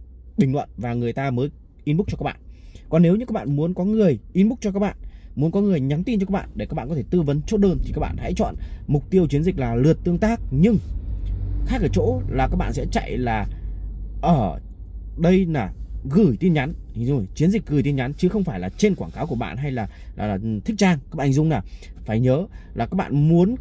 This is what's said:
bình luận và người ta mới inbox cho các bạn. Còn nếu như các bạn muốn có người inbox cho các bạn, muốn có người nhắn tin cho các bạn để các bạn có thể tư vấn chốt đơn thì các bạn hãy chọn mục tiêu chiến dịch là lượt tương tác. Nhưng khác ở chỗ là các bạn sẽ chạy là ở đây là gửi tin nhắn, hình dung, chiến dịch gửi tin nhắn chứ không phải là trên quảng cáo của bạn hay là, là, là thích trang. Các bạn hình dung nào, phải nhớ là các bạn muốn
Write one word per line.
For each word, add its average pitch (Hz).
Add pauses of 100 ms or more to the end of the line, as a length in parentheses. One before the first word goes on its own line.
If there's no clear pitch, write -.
(380)
bình 131
luận 139
và 120
người 120
ta 135
mới 127 (360)
inbox 156
cho -
các 147
bạn. - (520)
Còn 165
nếu 175
như 247
các 233
bạn 143
muốn 165
có 180
người 196 (140)
inbox 220
cho 202
các 196
bạn, 202 (380)
muốn 151
có 196
người 190
nhắn 147
tin 226
cho 190
các 190
bạn -
để -
các -
bạn 123
có 165
thể 131
tư 175
vấn 143
chốt 220
đơn 196
thì -
các 151
bạn -
hãy 123
chọn 156 (320)
mục 139
tiêu 185
chiến 143
dịch 180
là 120
lượt 143
tương 170
tác. 226 (100)
Nhưng 170 (880)
khác 262
ở 151
chỗ 202 (100)
là 131
các 180
bạn 170
sẽ -
chạy 110
là 110 (760)
ở 120 (580)
đây 180
là 139 (380)
gửi 156
tin 175
nhắn, 151 (180)
hình 117
dung, 127
chiến 160
dịch 147
gửi 143
tin 139
nhắn 131
chứ 180
không 196
phải 101
là 92
trên 202
quảng 85
cáo 107
của 156
bạn 104
hay 139
là, 113 (280)
là, 101
là 98 (260)
thích 220
trang. 180 (120)
Các 160
bạn 143
hình 135
dung 156
nào, 120 (420)
phải 110
nhớ 131 (280)
là 117
các -
bạn 147
muốn 185